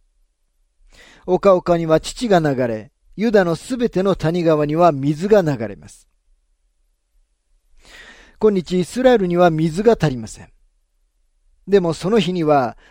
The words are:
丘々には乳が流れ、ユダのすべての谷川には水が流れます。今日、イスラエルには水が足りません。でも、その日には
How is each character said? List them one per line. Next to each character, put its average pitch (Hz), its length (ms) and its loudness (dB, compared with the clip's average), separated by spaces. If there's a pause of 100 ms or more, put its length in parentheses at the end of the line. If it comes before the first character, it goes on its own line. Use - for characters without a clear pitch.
(1300)
丘 180 280 2
々 175 240 0
に 165 80 -4
は 160 140 2
乳 - 280 -8
が 185 120 4
流 147 160 0 (100)
れ、 110 240 -10 (240)
ユ 220 160 -2
ダ 202 140 4
の 170 100 -2
す 247 220 -8
べ 233 140 -2
て 180 120 -2
の 190 140 0
谷 170 260 -2
川 156 240 2
に 147 80 -4
は 170 160 4
水 147 380 -4
が 202 140 4
流 147 140 -4 (120)
れ 98 80 -16
ま 76 120 -20
す。 - 200 -20 (2250)
今 214 140 4
日、 185 260 -2
イ 175 40 -2
ス 240 180 -6
ラ 254 100 4
エ 240 60 4
ル 190 80 -2
に 175 100 -2
は 175 140 4
水 160 320 -2
が 226 180 4
足 151 120 0
り 127 40 -8
ま 110 100 -10
せ - 160 -20
ん。 - 80 -20 (1160)
で 196 120 4
も、 170 120 -2
そ 165 160 -8
の 226 100 2
日 175 140 0
に 175 120 -4
は 139 340 0 (120)